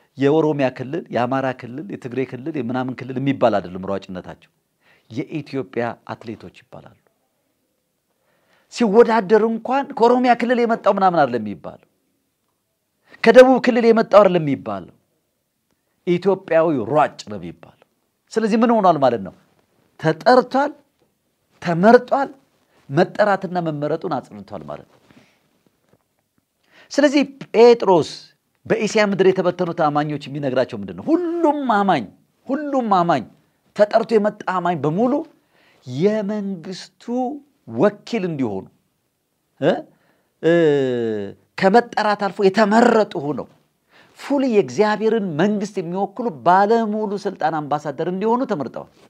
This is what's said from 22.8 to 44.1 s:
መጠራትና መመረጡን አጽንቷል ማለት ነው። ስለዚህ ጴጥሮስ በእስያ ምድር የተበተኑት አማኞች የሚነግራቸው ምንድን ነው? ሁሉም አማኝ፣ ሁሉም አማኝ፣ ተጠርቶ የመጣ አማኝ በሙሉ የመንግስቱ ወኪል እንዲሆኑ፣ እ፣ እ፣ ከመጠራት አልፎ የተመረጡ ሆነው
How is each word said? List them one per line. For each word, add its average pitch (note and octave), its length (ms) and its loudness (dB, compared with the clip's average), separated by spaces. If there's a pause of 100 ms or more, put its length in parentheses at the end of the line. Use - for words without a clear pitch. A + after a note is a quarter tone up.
መጠራትና F#3 680 0
መመረጡን D#3+ 520 -6
አጽንቷል G#2 520 -12
ማለት D2 240 -14
ነው። - 100 -20 (1900)
ስለዚህ C#4+ 300 4 (240)
ጴጥሮስ G#3 640 6 (580)
በእስያ G#3+ 380 0
ምድር G3 220 2
የተበተኑት F3+ 540 0
አማኞች D3 440 -2
የሚነግራቸው C3 540 -4
ምንድን F#2 180 -10
ነው? F#2+ 100 -14
ሁሉም E4+ 540 0 (120)
አማኝ፣ F#3+ 320 0 (420)
ሁሉም C4+ 460 -4
አማኝ፣ E3+ 320 2 (520)
ተጠርቶ G#3 360 0
የመጣ G#3 380 0
አማኝ F3+ 280 -2
በሙሉ F3 340 -2 (720)
የመንግስቱ G3 1160 -6 (640)
ወኪል G3 560 -4
እንዲሆኑ፣ C3 400 -6 (960)
እ፣ D3 120 0 (720)
እ፣ D#3+ 100 2 (1040)
ከመጠራት G#3 640 0
አልፎ G3 200 -4
የተመረጡ G#3+ 760 4
ሆነው C3+ 280 -6 (720)